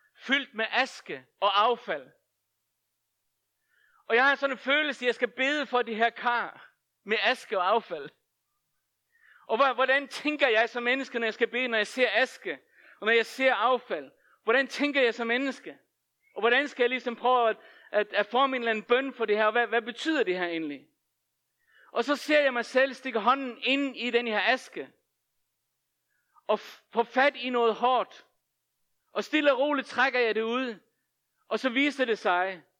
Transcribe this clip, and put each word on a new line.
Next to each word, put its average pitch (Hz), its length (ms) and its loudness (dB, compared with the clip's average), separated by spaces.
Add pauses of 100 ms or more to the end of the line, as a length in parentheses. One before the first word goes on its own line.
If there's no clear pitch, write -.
(160)
fyldt 269 380 -4
med 220 160 -2
aske 196 560 -4 (140)
og 196 200 2
affald. 202 500 -2 (2000)
Og 226 80 -2
jeg 247 100 4
har 277 100 4
sådan 277 200 -4
en - 40 -12
følelse, 277 460 -2
at - 20 2
jeg 233 80 2
skal 240 140 -2
bede 269 380 -2
for 247 160 0
det 233 140 -6
her 226 140 2
kar 233 600 -6 (340)
med 208 180 -2
aske 220 360 -2
og 180 100 2
affald. 175 420 -2 (1400)
Og 220 100 -2
hvor-, 269 180 2
hvordan 262 340 0
tænker 294 400 -2
jeg 226 200 2
som 240 140 -8
menneske, 254 360 -2
når 233 80 -2
jeg 220 80 -2
skal 233 140 0
bede, 247 200 -4
når 233 80 -2
jeg 208 100 0
ser 254 260 0
aske, 208 460 -2 (420)
og 202 60 -4
når 220 60 4
jeg 226 140 4
ser 262 280 2
affald? 202 560 -2 (340)
Hvordan 254 220 2
tænker 277 360 0
jeg 233 120 2
som 233 120 -6
menneske? 240 520 -4 (560)
Og 214 60 -8
hvordan 247 280 2
skal - 140 -2
jeg 240 80 2
ligesom 247 260 -6
prøve 240 340 4
at, 208 60 -2 (340)
at, 208 220 -2
at 202 140 0
forme 262 300 0
en 247 60 -4
eller 233 80 -2
anden 214 140 -2
bøn 254 280 0
for 240 120 -4
det 208 120 2
her? 214 140 4
Hvad, 233 160 2
hvad 226 160 0
betyder 262 400 -2
det 180 160 0
her 180 80 -2
egentlig? 160 420 -8 (1040)
Og 233 120 -2
så 277 120 0
ser 302 240 2
jeg 269 120 2
mig 233 120 -2
selv 262 300 0
stikke 233 240 -6
hånden 247 440 0
ind 269 340 -2
i 233 140 -4
den 240 160 0
her 214 140 0
aske, 190 520 -2 (1500)
og - 80 2
f-, - 360 -12
få 226 120 -2
fat 269 340 2
i 247 140 -6
noget 233 240 2
hårdt. 240 520 -2 (880)
Og 208 120 -4
stille 285 280 2
og 247 60 0
roligt 277 280 0
trækker 247 340 0
jeg 220 140 2
det 220 80 -2
ud, 233 360 -4 (680)
og 220 120 -2
så 262 80 -2
viser 269 360 0
det 226 140 -2
sig 180 440 0 (180)